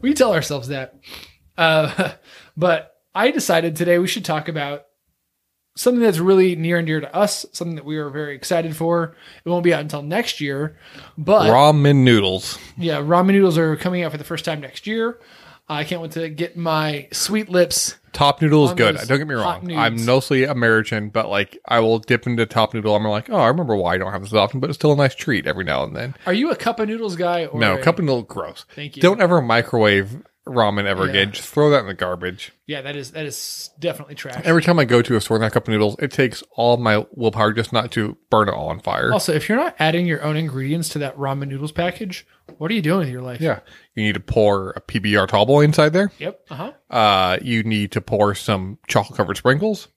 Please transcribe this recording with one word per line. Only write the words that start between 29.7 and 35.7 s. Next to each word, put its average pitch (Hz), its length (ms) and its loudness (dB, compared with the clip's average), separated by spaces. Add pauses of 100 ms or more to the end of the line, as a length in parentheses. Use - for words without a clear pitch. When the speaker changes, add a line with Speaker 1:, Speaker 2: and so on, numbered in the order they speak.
Speaker 2:
ramen 104 420 0
ever 95 180 0
Speaker 1:
Yeah. 92 60 -2
Speaker 2:
again. 98 220 2
Just - 160 -12
throw 147 220 2
that 143 80 4
in 110 80 -2
the 95 80 -8
garbage. 90 560 -6 (160)
Speaker 1:
Yeah, 143 160 -10
that 143 140 -10
is, 131 160 -12
that 156 140 -10
is - 520 -12
definitely 151 380 -8
trash. 127 280 -12
Speaker 2:
Every 165 160 4
time 175 160 4
I 151 80 4
go 120 160 4
to 120 140 2
a 107 60 4
store 113 160 -2
and 113 80 2
have 107 80 -2
cup - 160 0
of - 0 -
noodles, 107 320 2